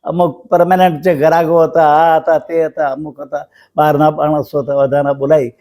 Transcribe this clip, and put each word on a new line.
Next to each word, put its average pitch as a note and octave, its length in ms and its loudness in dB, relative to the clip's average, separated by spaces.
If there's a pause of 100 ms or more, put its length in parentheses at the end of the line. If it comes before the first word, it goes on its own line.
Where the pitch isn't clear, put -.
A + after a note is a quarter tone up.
અમુક E3 420 -4
પરમેનન્ટ F3 560 0
જે F3 120 0
ગ્રાહકો E3 500 2
હતા, D#3+ 240 2
આ D#3+ 280 2
હતા, D#3+ 220 0
તે E3 280 -4
હતા, D3+ 200 -6
અમુક C#3 340 -10
હતા, C#3+ 260 -12 (300)
બહારના D3+ 340 2
માણસો D3+ 520 -2
હતા, C#3 140 -4
બધાના C#3 360 0
બોલાવી C#3 380 0 (100)